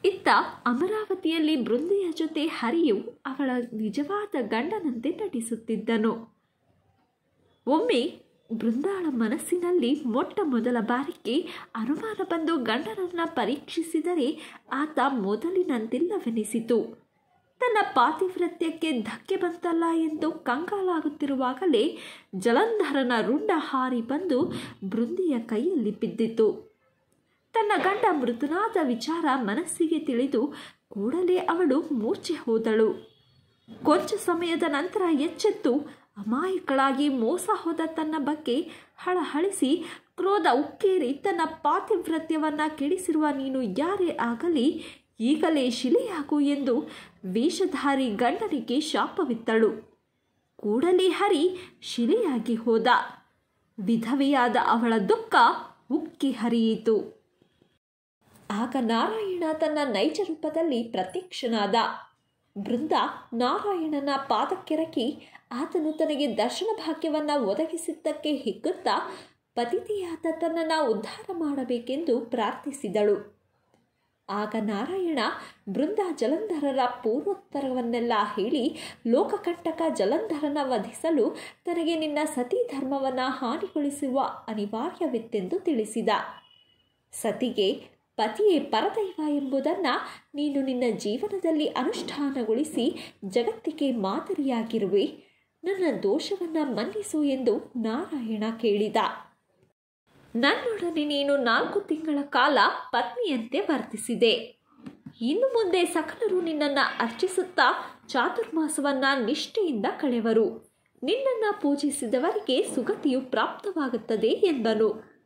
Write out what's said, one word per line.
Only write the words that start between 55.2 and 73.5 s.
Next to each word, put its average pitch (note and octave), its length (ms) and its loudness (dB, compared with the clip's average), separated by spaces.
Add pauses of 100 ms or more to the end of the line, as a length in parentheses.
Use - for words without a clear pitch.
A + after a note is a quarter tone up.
ಉಕ್ಕಿ D4 400 -2
ಹರಿಯಿತು. A3 920 0 (1300)
ಆಗ A3 300 -4
ನಾರಾಯಣ F4 720 0
ತನ್ನ D#4 320 0
ನೈಜ C#4+ 440 0
ರೂಪದಲ್ಲಿ D#4 540 -2
ಪ್ರತ್ಯಕ್ಷನಾದ. A3+ 920 -2 (840)
ಬೃಂದ A#3+ 340 -2 (420)
ನಾರಾಯಣನ D4+ 840 0
ಪಾದಕ್ಕೆರಕಿ C#4+ 1160 -2 (200)
ಆತನು D#4 400 -2
ತನಗೆ D4 440 0
ದರ್ಶನ F#4+ 400 -2
ಭಾಗ್ಯವನ್ನ D4+ 600 -2
ಒದಗಿಸಿದ್ದಕ್ಕೆ D#4 960 -2
ಹಿಗ್ಗುತ್ತಾ - 840 -2 (360)
ಪತಿತೆಯಾದ E4+ 720 -4 (140)
ತನ್ನನ್ನ E4 320 -2 (160)
ಉದ್ಧಾರ A3 440 -4
ಮಾಡಬೇಕೆಂದು C#4 880 -2
ಪ್ರಾರ್ಥಿಸಿದಳು. G#3+ 1120 -2 (960)